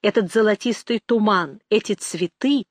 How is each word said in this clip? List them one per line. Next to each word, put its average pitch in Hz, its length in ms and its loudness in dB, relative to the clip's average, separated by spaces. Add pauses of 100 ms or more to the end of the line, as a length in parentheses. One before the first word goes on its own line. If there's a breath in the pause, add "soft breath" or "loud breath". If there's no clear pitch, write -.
Этот 208 300 0
золотистый 220 680 0
туман, 208 680 0
эти 214 240 0
цветы 196 760 -2